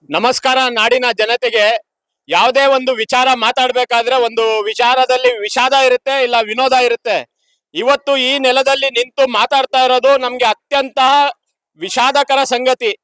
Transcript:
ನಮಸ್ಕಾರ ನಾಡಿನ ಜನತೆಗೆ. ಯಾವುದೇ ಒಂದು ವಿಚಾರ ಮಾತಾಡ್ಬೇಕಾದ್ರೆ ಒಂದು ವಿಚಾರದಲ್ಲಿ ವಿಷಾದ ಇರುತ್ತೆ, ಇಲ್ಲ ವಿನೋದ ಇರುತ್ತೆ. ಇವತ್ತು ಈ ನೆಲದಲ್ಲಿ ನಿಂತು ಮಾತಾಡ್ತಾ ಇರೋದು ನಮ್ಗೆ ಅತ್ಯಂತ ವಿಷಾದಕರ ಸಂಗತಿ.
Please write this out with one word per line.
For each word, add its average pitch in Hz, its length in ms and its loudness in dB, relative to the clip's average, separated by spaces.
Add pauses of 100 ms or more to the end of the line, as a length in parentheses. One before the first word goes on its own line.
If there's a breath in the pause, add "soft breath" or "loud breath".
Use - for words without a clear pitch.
ನಮಸ್ಕಾರ 247 480 0 (120)
ನಾಡಿನ 240 360 0 (120)
ಜನತೆಗೆ. 226 600 0 (500)
ಯಾವುದೇ 240 360 2
ಒಂದು 262 280 0
ವಿಚಾರ 247 400 0
ಮಾತಾಡ್ಬೇಕಾದ್ರೆ 247 800 0
ಒಂದು 226 480 0
ವಿಚಾರದಲ್ಲಿ 247 760 0
ವಿಷಾದ 254 340 -2
ಇರುತ್ತೆ, 269 500 0
ಇಲ್ಲ 240 200 -2
ವಿನೋದ 247 300 -2
ಇರುತ್ತೆ. 233 540 -2 (460)
ಇವತ್ತು 269 440 -2
ಈ 262 220 -2
ನೆಲದಲ್ಲಿ 269 500 0
ನಿಂತು 254 380 -2
ಮಾತಾಡ್ತಾ 254 520 0
ಇರೋದು 254 380 2
ನಮ್ಗೆ 247 280 -4
ಅತ್ಯಂತ 269 540 -2 (760)
ವಿಷಾದಕರ 269 680 0
ಸಂಗತಿ. 247 600 -2